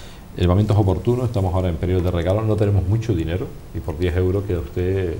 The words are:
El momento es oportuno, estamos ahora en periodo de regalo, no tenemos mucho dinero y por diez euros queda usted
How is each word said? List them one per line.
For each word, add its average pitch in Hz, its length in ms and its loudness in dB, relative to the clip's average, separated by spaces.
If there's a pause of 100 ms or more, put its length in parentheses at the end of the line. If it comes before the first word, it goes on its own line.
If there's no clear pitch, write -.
(360)
El 90 120 2
momento 104 240 4
es 101 80 4
oportuno, 120 440 2
estamos 95 300 0
ahora 92 140 0
en 82 80 0
periodo 90 260 0
de 87 80 0
regalo, 87 320 0
no 107 140 2
tenemos 101 320 2
mucho 113 260 0
dinero 82 320 -2 (300)
y - 20 -6
por 78 180 -6
diez 87 200 0
euros 92 260 2
queda 98 160 -2
usted 90 600 -2